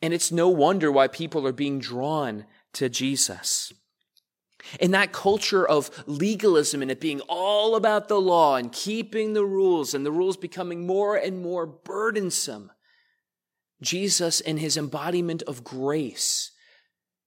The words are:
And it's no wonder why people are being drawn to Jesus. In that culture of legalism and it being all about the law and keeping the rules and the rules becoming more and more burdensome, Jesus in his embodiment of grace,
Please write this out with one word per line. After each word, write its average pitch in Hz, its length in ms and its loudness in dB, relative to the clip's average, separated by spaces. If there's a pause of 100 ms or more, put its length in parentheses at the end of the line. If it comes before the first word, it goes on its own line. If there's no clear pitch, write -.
And 165 100 0
it's 170 200 -2
no 170 160 4
wonder 160 420 4
why 135 160 6
people 156 400 -4
are 127 60 -2
being 139 260 -2
drawn 123 640 -4 (280)
to 131 160 -2
Jesus. - 840 -4 (1080)
In 180 100 4
that 190 220 4
culture 196 540 2
of 147 240 2 (180)
legalism 160 720 2
and 131 80 -4
it 127 100 -6
being 147 280 -4
all 208 480 2
about 214 320 2
the 208 120 2
law 170 360 6
and 120 160 -4
keeping 214 600 -4
the 208 120 2
rules 185 500 2
and 139 100 -2
the 147 60 0
rules 180 260 0
becoming 175 480 -8
more 202 300 0
and 185 260 -2
more 175 260 -4
burdensome, 180 1080 -4 (1080)
Jesus 175 600 0
in 160 160 -4
his 151 200 -2
embodiment 160 680 -4
of 123 180 -10
grace, 135 880 -4 (760)